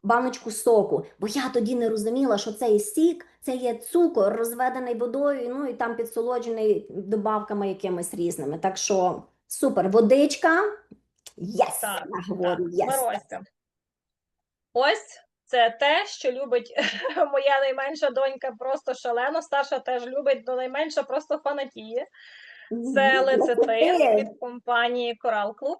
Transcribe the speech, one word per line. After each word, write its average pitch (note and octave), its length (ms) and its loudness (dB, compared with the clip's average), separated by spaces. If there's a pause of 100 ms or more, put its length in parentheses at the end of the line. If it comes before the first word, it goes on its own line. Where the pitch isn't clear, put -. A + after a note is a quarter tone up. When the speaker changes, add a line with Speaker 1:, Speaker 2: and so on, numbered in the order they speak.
Speaker 1:
Баночку A#3+ 480 0
соку. G#3+ 540 2 (140)
Бо G#3 80 -4
я B3+ 220 -2
тоді A#3+ 260 0
не A#3 140 0
розуміла, A3+ 480 0
що G#3+ 160 -6
цей G#3+ 260 2
сік, D#4+ 480 0 (140)
це B3+ 140 -4
є B3 200 -2
цукор, A3+ 600 2
розведений A#3+ 600 -2
водою, B3 600 -2
ну, C#4+ 120 -6
і A#3+ 60 -6
там A#3 220 -4
підсолоджений A3+ 960 -2
добавками G#3 800 -2
якимись F3+ 440 -4
різними. E3 440 -4
Так F#3+ 200 -2
що F3+ 460 0 (240)
супер. G3 420 0
Водичка. C#4+ 720 4 (760)
Єс! F#3+ 440 -2
Speaker 2:
Так, G3+ 220 -4 (260)
Speaker 1:
Я F#3+ 60 -4
говорю, F3+ 280 0
Speaker 2:
так. F3 100 -6
Speaker 1:
єс. B3+ 280 0
Speaker 2:
Морозьте. G#3 380 -6 (1300)
Ось D4 460 0 (260)
це A#3 240 4 (100)
те, D#4 260 2
що - 260 -4
любить B3 420 -4 (280)
<laughs> D4+ 300 0
моя C#4 300 4
найменша C#4 480 -2
донька C4 500 -2
просто C4 340 -4
шалено, B3+ 480 -2
старша C#4 380 -2
теж B3+ 280 -4
любить, C4 400 0
но B3+ 80 -4
найменша C#4 480 -2
просто D4 340 -4
фанатіє. C4 720 -6 (640)
Speaker 1:
Мгм. A#3+ 220 -6
Speaker 2:
Це C4+ 280 4
лецитин B3+ 460 4
Speaker 1:
Лецитин. C#4 480 4
Speaker 2:
від G#3+ 240 -2
компанії A#3+ 840 -2
Coral G#3+ 320 -2
Club. D4 240 -4